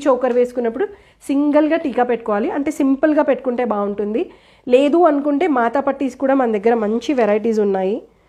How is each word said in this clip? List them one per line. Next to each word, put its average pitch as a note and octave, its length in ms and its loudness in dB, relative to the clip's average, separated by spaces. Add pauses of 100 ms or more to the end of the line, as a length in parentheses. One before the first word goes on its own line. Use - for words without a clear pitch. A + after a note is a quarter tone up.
చోకర్ B3+ 320 2
వేసుకున్నప్పుడు B3 480 -2 (420)
సింగిల్గా D4 560 2
టీకా B3 280 -2
పెట్టుకోవాలి. A#3 460 -2
అంటే, D4 220 -4
సింపుల్గా C#4+ 520 2
పెట్టుకుంటే B3 420 -2
బాగుంటుంది. G#3 500 -4 (520)
లేదు C#4+ 240 4 (120)
అనుకుంటే C#4+ 360 0 (120)
మాతా A#3 300 0
పట్టీస్ C4+ 340 -4
కూడా C4+ 180 2
మన A#3 160 0
దగ్గర A3 180 2 (100)
మంచి A3+ 260 -2 (100)
వెరైటీస్ G#3+ 460 0
ఉన్నాయి. F#3+ 300 0 (320)